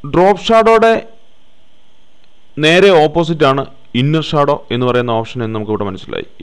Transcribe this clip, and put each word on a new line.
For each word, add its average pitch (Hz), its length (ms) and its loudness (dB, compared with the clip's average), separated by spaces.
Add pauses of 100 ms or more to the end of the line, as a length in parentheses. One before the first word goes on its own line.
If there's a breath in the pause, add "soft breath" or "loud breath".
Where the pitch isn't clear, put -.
(140)
Drop 185 320 2
ഷാഡോയുടെ 226 480 4 (1700)
നേരെ 185 260 4 (140)
ഓപ്പോസിറ്റാണ് 151 580 0 (380)
inner 151 300 0
shadow 143 260 0 (180)
എന്ന് 127 140 -2
പറയുന്ന 123 320 0
option 113 240 -10
എന്ന് 110 120 -6
നമുക്കിവിടെ 104 340 -4
മനസ്സിലായി. 92 360 -12 (160)